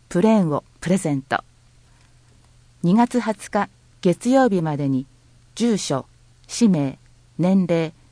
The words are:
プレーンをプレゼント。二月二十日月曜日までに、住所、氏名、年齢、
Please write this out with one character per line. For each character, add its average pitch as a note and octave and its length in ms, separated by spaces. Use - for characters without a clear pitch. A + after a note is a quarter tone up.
プ F3 140
レ A3 180
ー F3+ 60
ン D3+ 60
を C#3+ 120
プ - 100
レ F#3+ 80
ゼ D3+ 160
ン C3+ 80
ト。 - 220
二 F3 120
月 A#3+ 240
二 A3+ 140
十 - 160
日 G3+ 200
月 F3+ 280
曜 C4 200
日 F#3 120
ま D#3 160
で C#3+ 100
に、 C3+ 180
住 A3 220
所、 C3+ 280
氏 A#3 220
名、 C#3+ 280
年 F#3 300
齢、 E3 260